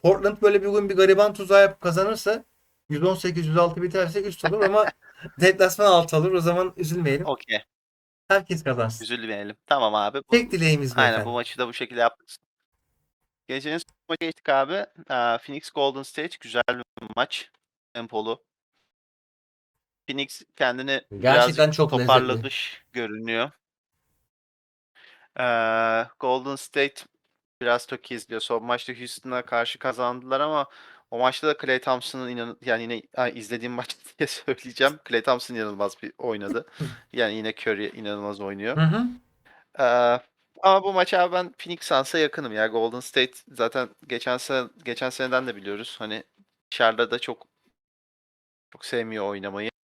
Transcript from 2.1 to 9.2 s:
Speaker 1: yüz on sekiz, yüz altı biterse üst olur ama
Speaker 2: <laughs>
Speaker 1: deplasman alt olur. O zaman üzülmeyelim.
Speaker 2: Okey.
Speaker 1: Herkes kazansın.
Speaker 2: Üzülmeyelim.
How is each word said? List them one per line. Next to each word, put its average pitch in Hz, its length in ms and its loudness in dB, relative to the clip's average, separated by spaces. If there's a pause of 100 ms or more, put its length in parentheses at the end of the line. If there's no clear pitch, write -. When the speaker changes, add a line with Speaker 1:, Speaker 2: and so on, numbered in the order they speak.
Speaker 1:
yüz 151 160 -2
on 185 100 4
sekiz, 170 320 -4
yüz 156 100 2
altı 175 260 4
biterse 180 400 -2
üst 196 220 -8
olur 196 200 2
ama 208 220 6 (260)
Speaker 2:
<laughs> - 280 -12
Speaker 1:
deplasman 185 460 6
alt 170 280 8
olur. 165 180 4
O 180 80 4
zaman 175 360 0
üzülmeyelim. 156 500 0
Speaker 2:
Okey. 120 360 -4 (640)
Speaker 1:
Herkes 185 360 2
kazansın. 113 400 -2
Speaker 2:
Üzülmeyelim. 110 520 -6 (100)